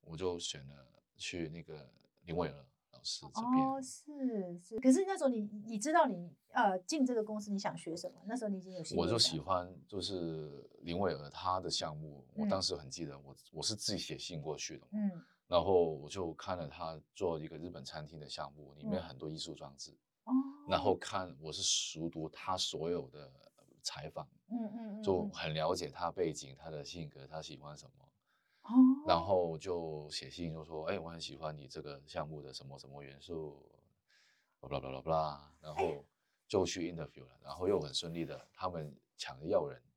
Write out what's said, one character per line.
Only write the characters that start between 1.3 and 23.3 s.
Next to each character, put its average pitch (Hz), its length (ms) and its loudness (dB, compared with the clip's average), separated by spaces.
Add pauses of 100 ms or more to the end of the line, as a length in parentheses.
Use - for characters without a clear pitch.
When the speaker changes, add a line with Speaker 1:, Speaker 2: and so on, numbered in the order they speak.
Speaker 1:
那 82 120 -10
个 76 260 -12 (360)
林 82 120 -6
伟 82 120 0
儿 69 180 -10 (260)
老 - 120 -20
师 - 300 -6
这 220 80 -4
边。 254 260 4
Speaker 2:
哦， 269 140 -2
是， 247 840 -4
是。 220 160 -6
可 262 100 8
是 349 160 10
那 381 120 0
时 - 60 0
候 269 60 6
你， 226 120 2 (240)
你 226 120 -4
知 233 140 0
道 320 140 10
你， 175 260 -2 (220)
呃， 185 260 6
进 277 260 4
这 254 80 2
个 226 80 4
公 214 200 -2
司 208 100 -4
你 196 80 2
想 170 180 -2
学 165 200 -4
什 180 120 -6
么？ - 160 -16
那 226 120 -2
时 220 80 -2
候 208 40 0
你 190 80 0
已 185 40 -6
经 185 120 -12
有 180 80 -6
心 - 140 -4
里 85 60 4
有 85 40 4
想 85 40 2
法。 113 40 4
Speaker 1:
我 117 60 4
就 - 0 -
喜 - 200 6
欢 90 360 0 (100)
就 101 140 -6
是 85 500 -2 (340)
林 85 140 0
伟 95 160 6
儿 71 160 -6
他 92 300 0
的 90 100 -4
项 80 280 -2
目， 73 280 -12 (100)
Speaker 2:
嗯。 214 100 -2
Speaker 1:
我 202 40 0
当 98 120 4
时 - 120 0
很 139 160 -8
记 160 160 -6
得， 139 140 -10
我， - 160 -18 (160)
我 - 100 -8
是 107 140 0
自 - 160 -4
己 95 60 -2
写 73 200 -6
信 - 240 -8
过 73 140 -2
去 - 220 -8
的 - 80 -16
嘛。 - 80 -20
Speaker 2:
嗯。 202 280 0 (260)
Speaker 1:
然 87 160 6
后 87 280 6
我 73 180 -6
就 85 240 -2
看 90 240 -6
了 80 100 -6
他 80 320 -8 (140)
做 85 260 0
一 78 80 -6
个 78 80 -10
日 80 140 -8
本 78 160 -10
餐 78 180 -8
厅 78 160 -12
的 73 80 -14
项 71 260 -8
目， 71 260 -18
里 73 40 -12
面 - 160 0
很 73 160 -10
多 78 140 -6
艺 78 80 -6
术 78 160 -6
装 71 240 -14
置。 78 140 -14 (340)
Speaker 2:
嗯。 240 80 0
哦。 - 0 - (340)
Speaker 1:
然 92 140 4
后 92 160 6
看， 92 420 -4
我 78 140 -8
是 95 80 -4
熟 - 480 0
读 78 180 -4
他 - 300 -2
所 80 320 -2
有 80 200 -2
的 71 220 -16 (540)